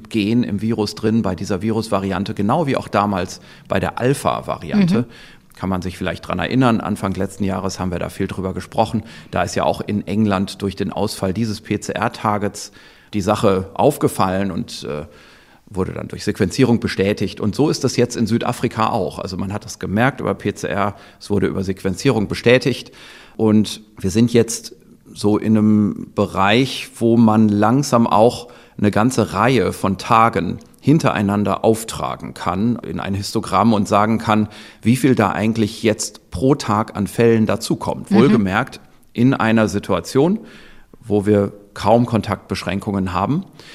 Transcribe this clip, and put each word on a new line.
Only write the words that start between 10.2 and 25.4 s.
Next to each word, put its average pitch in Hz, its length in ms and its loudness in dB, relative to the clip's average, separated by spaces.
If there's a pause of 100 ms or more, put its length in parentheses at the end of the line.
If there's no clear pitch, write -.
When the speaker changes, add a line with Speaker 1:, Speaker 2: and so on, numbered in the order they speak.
Speaker 1:
durch 98 140 -4
den 95 160 -4
Ausfall 95 420 -4
dieses 107 280 -4
P-C-R-Targets 104 1080 -4 (420)
die 104 80 -2
Sache 98 520 2
aufgefallen 101 800 0
und, - 320 -8
äh, 73 220 -8 (640)
wurde 87 260 -4
dann 78 140 -8
durch - 160 -12
Sequenzierung 110 560 2
bestätigt. 98 600 -2
Und 101 160 -2
so 151 140 2
ist - 140 -2
das 127 140 0
jetzt 120 180 0
in 113 120 0
Südafrika 113 640 -2
auch. 107 300 -4
Also 92 180 -8
man 92 140 -6
hat 104 140 -8
das - 140 -16
gemerkt 110 420 -2
über 98 140 -2
P 101 180 -4
C - 140 -8
R, 101 280 -2 (240)
es - 100 -20
wurde 92 180 0
über 95 160 -4
Sequenzierung 95 640 -2
bestätigt. 123 640 0 (440)
Und 107 460 2 (180)
wir 95 120 -4
sind 113 200 2
jetzt - 440 0 (380)
so 104 240 0
in 110 200 2